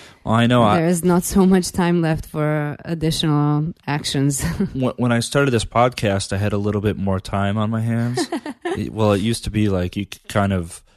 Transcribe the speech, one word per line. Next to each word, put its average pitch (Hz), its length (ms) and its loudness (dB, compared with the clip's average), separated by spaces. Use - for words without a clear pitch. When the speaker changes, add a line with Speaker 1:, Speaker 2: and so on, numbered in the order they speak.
Speaker 1:
Well, 110 100 2
I 117 100 4
know, 120 180 4
I 104 160 4
Speaker 2:
there 165 80 2
is 175 180 0
not 180 180 4
so 190 220 4
much 185 260 4
time 175 300 2
left 160 240 0
for 151 580 -2
additional 151 880 0
actions. 143 560 -2
<laughs> 175 300 -2
Speaker 1:
When, 127 240 -2
when 120 160 2
I 117 80 2
started 139 300 2
this 113 140 2
podcast, 113 680 0
I 95 40 -2
had 104 160 0
a 107 40 -2
little 101 240 -2
bit 104 160 -2
more 95 240 -2
time 101 360 -2
on 107 120 -2
my 113 120 -4
hands. 117 520 -2
Speaker 2:
<laughs> 285 60 -4
Speaker 1:
It, 82 160 -6
well, 107 200 2
it 95 80 0
used 113 240 -4
to - 40 -4
be, 107 200 0
like, 90 260 -2
you 101 100 -4
could - 220 -20
kind 98 260 0
of, 85 300 -6